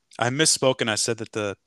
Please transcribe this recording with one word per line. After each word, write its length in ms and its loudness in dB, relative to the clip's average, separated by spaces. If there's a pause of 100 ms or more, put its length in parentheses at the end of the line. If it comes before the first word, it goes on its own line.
(180)
I 120 0
misspoke 520 2
and 80 0
I 60 0
said 220 -2
that 160 -12
the 340 -4